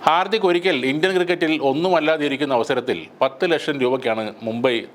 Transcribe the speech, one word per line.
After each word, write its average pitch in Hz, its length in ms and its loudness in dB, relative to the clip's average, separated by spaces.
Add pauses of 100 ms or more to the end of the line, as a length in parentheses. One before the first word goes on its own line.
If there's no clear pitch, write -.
ഹാർദിക് 190 440 2
ഒരിക്കൽ 175 280 0 (120)
ഇന്ത്യൻ 170 260 0
ക്രിക്കറ്റിൽ 170 360 0 (180)
ഒന്നുമല്ലാതിരിക്കുന്ന 151 880 0
അവസരത്തിൽ 117 420 -2 (220)
പത്ത് 135 300 -2
ലക്ഷം 143 300 -2
രൂപയ്ക്കാണ് 123 420 0 (220)
മുംബൈ 120 280 0 (200)